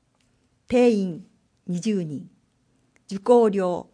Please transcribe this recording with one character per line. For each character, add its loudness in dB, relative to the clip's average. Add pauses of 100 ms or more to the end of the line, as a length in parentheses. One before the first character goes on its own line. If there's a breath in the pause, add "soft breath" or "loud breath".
(680)
定 4
員 -4 (400)
二 -6
十 -2
人。 -10 (760)
受 -10
講 4
料 -4